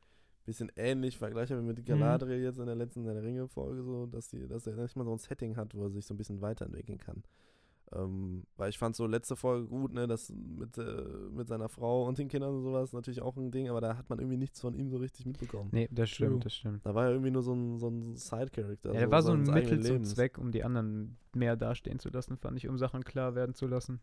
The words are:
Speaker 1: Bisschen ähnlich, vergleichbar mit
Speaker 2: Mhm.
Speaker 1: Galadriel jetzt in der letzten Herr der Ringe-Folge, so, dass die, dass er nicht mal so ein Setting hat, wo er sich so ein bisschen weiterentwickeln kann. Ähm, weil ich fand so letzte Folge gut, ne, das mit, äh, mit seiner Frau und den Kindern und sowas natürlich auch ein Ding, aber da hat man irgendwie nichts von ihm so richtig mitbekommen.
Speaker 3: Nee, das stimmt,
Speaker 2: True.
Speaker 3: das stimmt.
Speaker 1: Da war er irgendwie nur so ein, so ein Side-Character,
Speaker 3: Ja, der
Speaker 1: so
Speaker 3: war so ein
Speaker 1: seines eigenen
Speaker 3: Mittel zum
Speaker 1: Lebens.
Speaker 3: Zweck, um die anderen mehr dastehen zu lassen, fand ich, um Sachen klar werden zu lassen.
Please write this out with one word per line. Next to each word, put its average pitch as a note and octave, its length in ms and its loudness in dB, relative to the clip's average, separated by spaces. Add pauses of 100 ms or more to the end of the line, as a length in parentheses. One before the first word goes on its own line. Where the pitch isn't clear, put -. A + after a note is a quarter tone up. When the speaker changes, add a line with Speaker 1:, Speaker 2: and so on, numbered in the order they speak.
(440)
Speaker 1:
Bisschen A2+ 320 -6
ähnlich, B2+ 420 0
vergleichbar A#2+ 440 -2
mit A#2 160 -2
Speaker 2:
Mhm. A#2+ 60 -12
Speaker 1:
Galadriel C3 580 4
jetzt B2+ 160 -2
in A#2+ 80 -4
der A#2 100 -2
letzten A#2+ 280 -4
Herr A2 100 -2
der G#2+ 80 -4
Ringe-Folge, B2+ 640 -4
so, B2 220 -4
dass A#2 220 -10
die, B2+ 200 -8
dass A#2 180 -6
er A2 100 -6
nicht A#2+ 200 -4
mal B2+ 80 -2
so A2+ 80 -2
ein A2+ 60 -2
Setting A2+ 380 -6
hat, G#2+ 200 -6
wo G2+ 80 -4
er G2 60 0
sich G2+ 160 -4
so - 80 -8
ein - 20 -6
bisschen G2+ 240 -6
weiterentwickeln G#2 580 -6
kann. - 240 -10 (720)
Ähm, F#2+ 500 -2 (140)
weil G2 140 -2
ich - 80 -6
fand A2+ 180 0
so A#2 100 0
letzte A#2+ 300 0
Folge A#2+ 320 2
gut, C3 240 -2
ne, B2 160 0
das A2+ 240 -2
mit, - 440 -8
äh, A2+ 280 -4 (280)
mit A#2+ 140 -6
seiner A2 220 -2
Frau A#2+ 360 2
und B2+ 140 0
den C#3+ 80 0
Kindern C#3 300 0
und C3 80 -2
sowas C3 280 0
natürlich B2 300 -6
auch B2+ 140 -2
ein B2+ 160 -4
Ding, C3 160 0
aber A#2 120 2
da A2+ 160 0
hat - 140 -8
man A#2 80 -2
irgendwie B2+ 180 0
nichts C3+ 240 -2
von B2 140 -2
ihm C3+ 160 -2
so B2+ 60 -2
richtig B2+ 280 -6
mitbekommen. A#2+ 480 -6
Speaker 3:
Nee, A#2 200 4
das A2+ 180 4
stimmt, - 220 4
Speaker 2:
True. B2 80 4
Speaker 3:
das A2+ 140 -4
stimmt. G#2 300 -4
Speaker 1:
Da G#2+ 120 0
war A#2+ 100 6
er B2 60 6
irgendwie C3 180 4
nur C3 140 4
so B2 100 2
ein, A#2+ 240 0
so A#2 100 0
ein A#2 280 -4
Side-Character, A2+ 760 -4
Speaker 3:
Ja, A2 60 2
der A#2 80 6
Speaker 1:
so G#2+ 60 6
Speaker 3:
war D#3+ 100 10
so E3 100 8
ein C#3+ 140 6
Speaker 1:
seines - 100 6
eigenen - 200 6
Speaker 3:
Mittel A2 100 4
zum B2 80 6
Speaker 1:
Lebens. G#2+ 220 2
Speaker 3:
Zweck, B2 220 4
um B2 120 -2
die A2 140 2
anderen A2 520 0 (160)
mehr A#2+ 240 4
dastehen A#2 440 -2
zu - 80 -6
lassen, B2+ 300 -4
fand - 180 -4
ich, B2 120 -6
um C3 80 -2
Sachen B2+ 280 0
klar B2+ 320 -2
werden B2+ 180 0
zu C3 140 -2
lassen. B2 340 -2